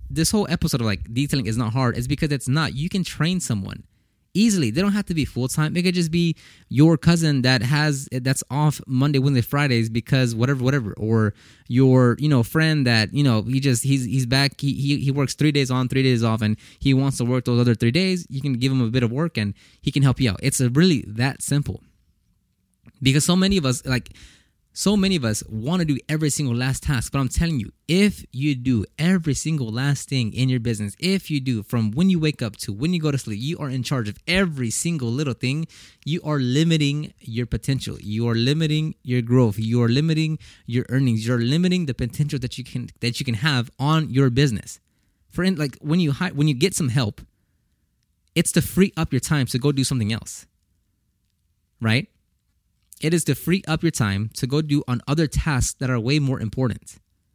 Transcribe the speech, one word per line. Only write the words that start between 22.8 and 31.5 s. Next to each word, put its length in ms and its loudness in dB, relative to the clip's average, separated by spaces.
Because 240 2
so 120 2
many 200 2
of 80 0
us, 220 -2
like, 240 -4
so 160 2
many 220 2
of 80 -2
us 240 -2
wanna 380 -2
do 100 0
every 220 -2
single 260 -2
last 280 -2
task, 280 -2
but 80 -2
I'm 120 0
telling 280 -2
you, 140 -6
if 420 2
you 240 -2
do 300 0
every 340 2
single 360 -2
last 380 -2
thing 280 -2
in 160 2
your 100 0
business, 380 -4
if 320 -2
you 100 -2
do 220 -2